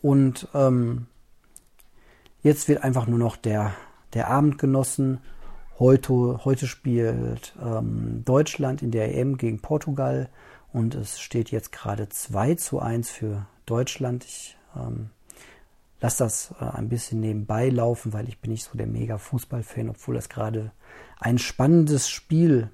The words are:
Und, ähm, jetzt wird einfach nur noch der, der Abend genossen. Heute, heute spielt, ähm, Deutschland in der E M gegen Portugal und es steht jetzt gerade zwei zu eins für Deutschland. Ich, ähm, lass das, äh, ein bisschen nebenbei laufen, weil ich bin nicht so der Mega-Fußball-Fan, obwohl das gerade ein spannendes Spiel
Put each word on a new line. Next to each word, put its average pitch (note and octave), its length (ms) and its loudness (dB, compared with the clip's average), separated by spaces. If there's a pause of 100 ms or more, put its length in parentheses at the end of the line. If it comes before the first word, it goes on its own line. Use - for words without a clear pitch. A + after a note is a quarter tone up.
Und, C#3 520 4
ähm, B2 520 2 (1400)
jetzt D3 240 4
wird D3 160 4
einfach B2 240 0
nur A#2 140 2
noch A#2 160 0
der, G#2 380 0 (400)
der A#2 140 0
Abend C#3+ 300 4
genossen. C3+ 600 2 (580)
Heute, B2 680 6
heute C3 220 2
spielt, A#2+ 960 -2
ähm, A2+ 600 -4
Deutschland C3+ 580 2
in B2 80 -2
der A2 240 0
E - 60 0
M C3 160 0
gegen A2+ 240 -2
Portugal C3 680 -2 (440)
und A2+ 220 0
es A#2 260 -8
steht - 300 -4
jetzt - 220 -4
gerade G#2 360 -6
zwei A2+ 460 -2
zu - 260 -4
eins A#2 300 -2
für G#2 360 -6 (180)
Deutschland. B2 600 -2
Ich, - 340 -16 (180)
ähm, A#2 340 -8 (920)
lass A#2+ 160 0
das, - 440 -2
äh, B2 40 -4
ein A#2 240 -6
bisschen A#2 320 -4
nebenbei A2 500 0
laufen, A#2 420 0
weil G#2+ 160 -6
ich - 120 -14
bin A2+ 100 -8
nicht A2 140 -6
so - 120 -12
der A2 100 -4
Mega-Fußball-Fan, A2+ 1000 -6
obwohl A#2+ 280 -8
das A#2 120 -6
gerade A2 440 -6 (480)
ein A#2+ 180 2
spannendes D3+ 680 4
Spiel D#3 640 2